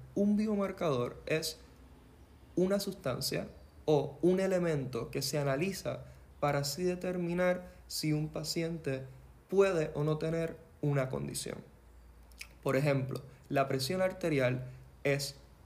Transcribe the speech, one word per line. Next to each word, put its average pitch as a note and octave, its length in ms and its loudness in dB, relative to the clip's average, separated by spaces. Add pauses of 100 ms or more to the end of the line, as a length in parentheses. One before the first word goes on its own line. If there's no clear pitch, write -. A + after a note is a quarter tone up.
(160)
un G#3 220 4
biomarcador F#3+ 880 0
es D#3 320 -2 (960)
una F#3+ 240 4
sustancia C#3 680 -4 (380)
o - 380 2
un F#3 160 6
elemento E3 720 0
que C#3 100 -4
se - 160 -2
analiza C#3+ 640 -2 (400)
para C#3+ 200 2
así C#3+ 220 -4
determinar F3+ 920 0 (140)
si - 260 -2
un D3+ 180 0
paciente D#3 760 -4 (460)
puede F#3 440 4
o D3 100 0
no D3+ 140 2
tener D#3+ 400 -4 (240)
una C#3 280 0
condición. - 480 -6 (1040)
Por C3+ 120 2
ejemplo, C3+ 460 2 (280)
la C#3 180 2
presión C#3 340 0
arterial D3 640 0 (380)
es C#3+ 320 0 (300)